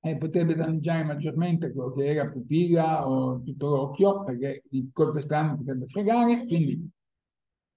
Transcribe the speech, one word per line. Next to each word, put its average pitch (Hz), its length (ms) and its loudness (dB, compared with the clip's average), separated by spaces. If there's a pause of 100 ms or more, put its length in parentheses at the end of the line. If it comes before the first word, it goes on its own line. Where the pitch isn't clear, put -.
e 160 160 -4
potrebbe 165 380 0
danneggiare 160 500 0
maggiormente 151 680 -2
quello 127 200 -6
che 139 140 -2
era 147 240 0
pupilla 160 760 2
o 127 360 0
tutto 143 260 -6
l'occhio, 165 560 2
perché 135 460 -6
il 131 240 -2
corpo 151 240 2
esterno 147 400 0
potrebbe 127 300 -6
fregare, 233 580 2
quindi 160 420 0 (880)